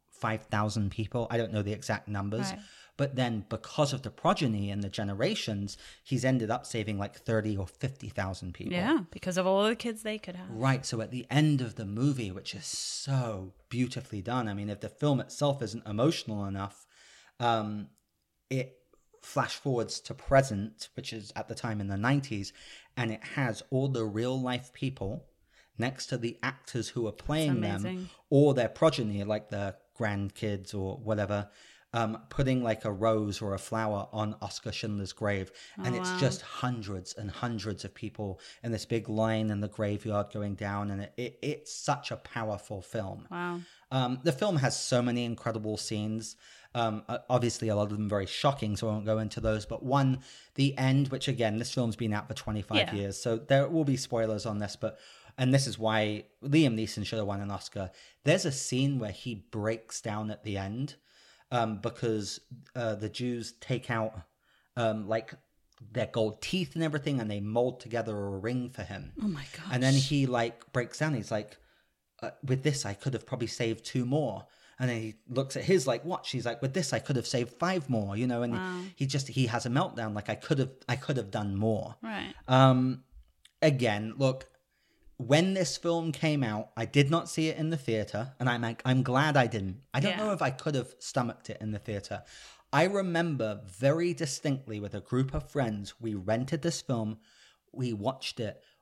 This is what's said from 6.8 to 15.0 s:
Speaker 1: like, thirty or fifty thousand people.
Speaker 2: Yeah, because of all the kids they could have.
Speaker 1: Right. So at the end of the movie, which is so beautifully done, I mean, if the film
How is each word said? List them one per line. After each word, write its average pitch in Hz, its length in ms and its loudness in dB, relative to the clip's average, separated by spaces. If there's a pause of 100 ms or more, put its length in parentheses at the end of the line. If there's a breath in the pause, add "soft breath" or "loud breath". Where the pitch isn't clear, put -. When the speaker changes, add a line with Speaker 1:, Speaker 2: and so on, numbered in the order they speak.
Speaker 1:
like, 101 200 -4
thirty 107 380 0
or 95 100 -4
fifty - 420 -8
thousand 95 440 -4
people. 95 200 -6
Speaker 2:
Yeah, 226 260 2 (120)
because 180 260 -4
of 185 100 2
all 196 160 6
the 220 120 2
kids 220 280 -6
they 214 160 -4
could 180 160 -12
have. 180 140 -12
Speaker 1:
Right. 127 360 2
So 113 160 -2
at 101 100 -6
the 123 180 -8
end 147 320 6
of 110 140 -4
the 110 100 -6
movie, 117 460 0
which - 240 -10
is - 100 -10
so 113 880 -4 (160)
beautifully 123 540 -2
done, 117 240 -2
I 101 80 -2
mean, 101 140 -4
if 104 120 -6
the 107 80 -8
film 143 300 2